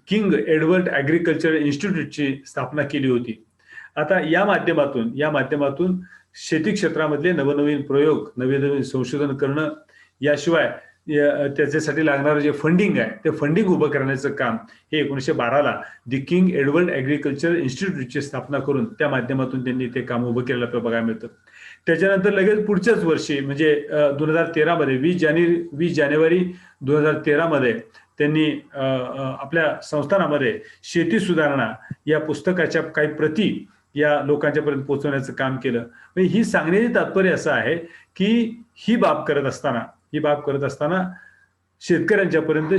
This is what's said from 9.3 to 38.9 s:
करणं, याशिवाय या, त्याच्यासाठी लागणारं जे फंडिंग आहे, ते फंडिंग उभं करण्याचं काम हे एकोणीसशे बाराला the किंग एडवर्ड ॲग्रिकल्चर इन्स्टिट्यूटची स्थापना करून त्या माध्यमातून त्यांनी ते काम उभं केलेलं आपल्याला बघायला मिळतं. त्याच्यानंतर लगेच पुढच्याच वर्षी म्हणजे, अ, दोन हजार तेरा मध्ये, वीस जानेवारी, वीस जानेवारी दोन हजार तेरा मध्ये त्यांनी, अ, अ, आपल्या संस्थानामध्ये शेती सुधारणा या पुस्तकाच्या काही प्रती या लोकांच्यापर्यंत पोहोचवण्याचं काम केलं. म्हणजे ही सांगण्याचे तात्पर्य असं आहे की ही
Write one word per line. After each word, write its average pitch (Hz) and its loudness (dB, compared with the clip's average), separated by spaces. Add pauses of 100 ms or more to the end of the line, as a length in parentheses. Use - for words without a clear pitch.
करणं, 143 0 (520)
याशिवाय 147 2 (360)
या, 147 2
त्याच्यासाठी 147 0
लागणारं 147 2
जे 147 2
फंडिंग 165 2
आहे, 113 0 (160)
ते 156 2
फंडिंग 160 0
उभं 151 2
करण्याचं 135 -2
काम 117 -2 (340)
हे 156 0
एकोणीसशे 139 -2
बाराला 123 0 (300)
the 135 -2
किंग 180 4
एडवर्ड 143 2
ॲग्रिकल्चर 143 -2
इन्स्टिट्यूटची 139 -4
स्थापना 135 -6
करून 127 -2
त्या 147 -2
माध्यमातून 131 -2
त्यांनी 127 -4
ते 123 -6
काम 120 -4
उभं 120 -2
केलेलं 123 -2
आपल्याला 117 -4
बघायला 113 0
मिळतं. 113 -6 (600)
त्याच्यानंतर 190 2
लगेच 208 2
पुढच्याच 208 2
वर्षी 147 0
म्हणजे, 143 0
अ, 147 2
दोन 147 -2
हजार 165 2
तेरा 160 2
मध्ये, 135 0
वीस 147 0
जानेवारी, 170 2
वीस 165 -2
जानेवारी 160 2 (280)
दोन 135 0
हजार 151 2
तेरा 151 2
मध्ये 127 2 (380)
त्यांनी, 151 2 (120)
अ, 139 -6
अ, 131 -2
आपल्या 135 -2
संस्थानामध्ये 147 0 (240)
शेती 170 0
सुधारणा 147 0 (320)
या 151 2
पुस्तकाच्या 160 -2
काही 151 -2
प्रती 151 -2 (280)
या 147 2
लोकांच्यापर्यंत 147 0
पोहोचवण्याचं 135 -2
काम 131 -2
केलं. 120 -2
म्हणजे - -4
ही 190 4
सांगण्याचे 190 0
तात्पर्य 185 2
असं 151 0
आहे 123 0 (400)
की 220 0 (140)
ही 226 0